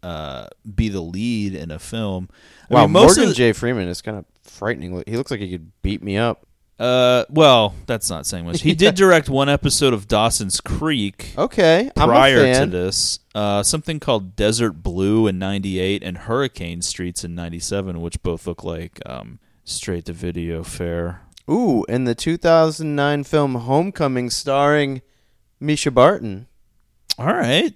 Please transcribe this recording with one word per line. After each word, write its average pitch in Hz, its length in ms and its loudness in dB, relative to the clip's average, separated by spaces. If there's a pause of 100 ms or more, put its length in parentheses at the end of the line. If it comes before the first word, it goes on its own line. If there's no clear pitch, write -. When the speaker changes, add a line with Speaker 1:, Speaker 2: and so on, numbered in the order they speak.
Speaker 1:
uh, 76 420 -12 (300)
be 110 140 0
the 95 120 -4
lead 101 540 -6
in 82 160 -12
a 78 80 -12
film. 98 500 -8 (400)
I 117 60 2
Speaker 2:
Wow, 123 60 10
Speaker 1:
mean, 110 100 6
most 185 120 8 (140)
Speaker 2:
Morgan 285 60 6
Speaker 1:
of 202 60 4
the - 60 0
Speaker 2:
J. 120 180 4
Freeman 117 340 -2
is 87 160 -8
kind 107 160 -8
of - 60 -16 (180)
frighteningly, 90 640 -8
he 113 100 -6
looks 139 140 -6
like 117 80 -6
he 98 100 -8
could 87 220 -12 (100)
beat 95 220 -6
me 98 140 -4
up. 117 280 -2 (340)
Speaker 1:
Uh, 123 500 2
well, 127 460 6 (100)
that's 113 240 -4
not 78 160 -8
saying 87 180 -8
much. 85 200 -6
He 160 120 2
Speaker 2:
<laughs> 165 100 4
Speaker 1:
did 202 100 4
direct 180 340 4
one 135 200 0
episode 143 440 2
of 104 140 -6
Dawson's 107 520 0
Creek 135 760 -4
Speaker 2:
Okay, 165 580 2
I'm 147 140 4
a - 20 6
Speaker 1:
prior 127 300 6
Speaker 2:
fan. 127 200 4
Speaker 1:
to 135 40 2 (100)
this. - 440 -2 (160)
Uh, 101 260 0
something 156 380 -4
called 101 360 -4
Desert 107 460 0
Blue 98 460 2
in 92 100 0
ninety-eight 95 640 -4
and 90 160 -10
Hurricane 95 640 -6
Streets 87 420 -8
in 85 120 -10
ninety-seven, 87 680 -8
which 85 220 -10
both 82 240 -6
look 85 160 -10
like, 85 420 -12
um, 60 320 -16 (260)
straight-to-video 85 1000 -8
fare. 85 580 -8 (280)
Speaker 2:
Ooh, 160 400 0
in 127 160 -2
the 117 100 -2
two 165 220 -4
thousand 160 580 2
nine 143 300 0
film 143 300 0
Homecoming 131 720 -2
starring 139 720 0 (600)
Mischa 147 320 -2
Barton. 120 540 2 (720)
Speaker 1:
All 123 80 -4
right. 196 480 0